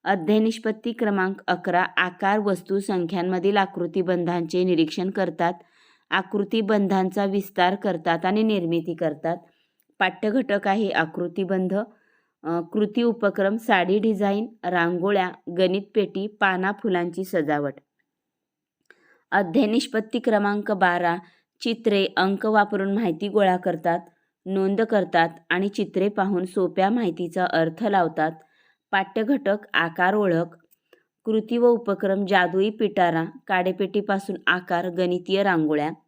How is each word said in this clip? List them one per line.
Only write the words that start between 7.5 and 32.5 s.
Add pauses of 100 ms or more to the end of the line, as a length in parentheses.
करतात
आणि
निर्मिती
करतात. (600)
पाठ्यघटक
आहे
आकृतिबंध, (680)
अ,
कृती
उपक्रम,
साडी
डिझाईन, (100)
रांगोळ्या, (280)
गणित (120)
पेटी,
पाना
फुलांची
सजावट. (1600)
अध्ययन
निष्पत्ती
क्रमांक
बारा, (440)
चित्रे, (100)
अंक
वापरून
माहिती
गोळा
करतात, (460)
नोंद
करतात (220)
आणि
चित्रे
पाहून
सोप्या
माहितीचा
अर्थ
लावतात. (580)
पाठ्यघटक (180)
आकार
ओळख. (680)
कृती
व
उपक्रम
जादुई